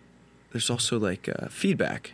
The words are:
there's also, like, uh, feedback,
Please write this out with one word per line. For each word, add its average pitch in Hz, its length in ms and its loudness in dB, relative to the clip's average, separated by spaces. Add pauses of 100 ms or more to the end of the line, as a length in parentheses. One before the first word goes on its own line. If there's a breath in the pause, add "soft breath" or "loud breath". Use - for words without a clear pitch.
(520)
there's - 180 0
also, 120 300 2
like, 98 280 0
uh, - 200 -4
feedback, - 680 0